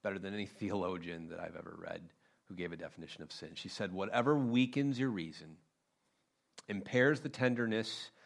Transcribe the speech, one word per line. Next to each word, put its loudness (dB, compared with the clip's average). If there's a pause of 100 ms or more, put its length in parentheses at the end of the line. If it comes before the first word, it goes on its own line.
better 0
than -4
any -2
theologian -4
that -8
I've -8
ever -12
read -8 (480)
who -10
gave -2
a -8
definition -10
of -14
sin. -12
She -8
said, -4
"Whatever 4
weakens 4
your 2
reason, -6 (1080)
impairs 4
the -6
tenderness 0 (140)